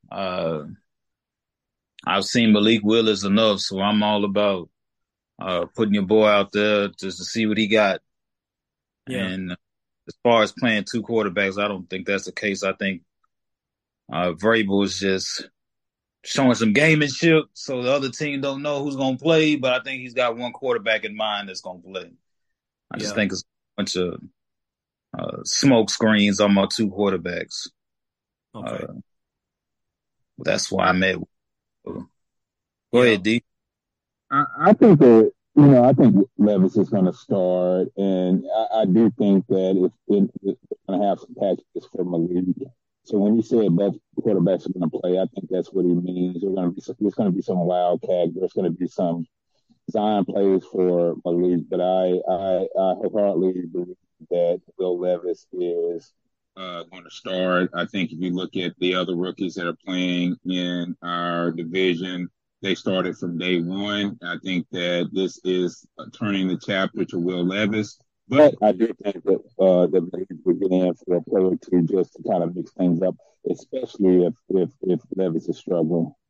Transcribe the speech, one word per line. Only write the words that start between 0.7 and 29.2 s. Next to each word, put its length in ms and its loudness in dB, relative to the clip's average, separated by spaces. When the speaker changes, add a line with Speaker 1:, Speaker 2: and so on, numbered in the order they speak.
Speaker 1:
I've 220 -2
seen 260 2
Malik 320 4
Willis 400 2
enough, 360 2
so 200 -6
I'm 220 0
all 240 0
about, 460 -2
uh, 360 -4
putting 180 0
your 140 0
boy 180 6
out 260 2
there 360 0
just 320 -10
to 40 -12
see 220 -2
what 140 0
he 80 0
got. 340 2
Speaker 2:
Yeah. 180 -6
Speaker 1:
And 260 -8
as 720 -20
far 180 4
as 100 2
playing 340 -2
two 180 -6
quarterbacks, 600 -2
I 40 -2
don't 200 -8
think 200 -8
that's 180 -4
the 60 -12
case. 320 -6
I 100 -2
think, 300 -6
uh, 200 -2
Vrabel 520 0
is 160 -4
just 480 -4
showing 320 2
some 180 2
gamemanship, 680 4
so 300 -8
the 80 0
other 180 -2
team 320 -8
don't 220 -6
know 200 -4
who's 120 -6
gonna 200 -2
play, 420 2
but 220 0
I 40 -8
think 180 -10
he's 140 -16
got 220 0
one 160 -8
quarterback 520 -2
in 100 -10
mind 340 -4
that's 120 -14
gonna 220 -16
play. 280 -14
I 80 -12
just 140 -8
Speaker 2:
Yeah. 40 -10
Speaker 1:
think 160 -2
it's 120 -8
a 20 -20
bunch 180 -6
of, 240 -4
uh, 280 -10
smoke 440 2
screens 520 2
on 120 4
my 160 4
two 200 -2
quarterbacks. 800 -4
Speaker 2:
Okay. 300 -10
Speaker 1:
Uh, 100 -14